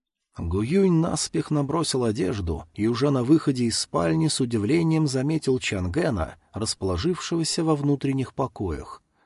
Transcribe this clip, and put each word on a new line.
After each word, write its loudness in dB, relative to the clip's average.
Гуюнь 2
наспех 0
набросил 0
одежду -2
и 0
уже 2
на 2
выходе 2
из 0
спальни 0
с 0
удивлением 2
заметил 0
Чангена, -2
расположившегося -2
во 2
внутренних -2
покоях. -6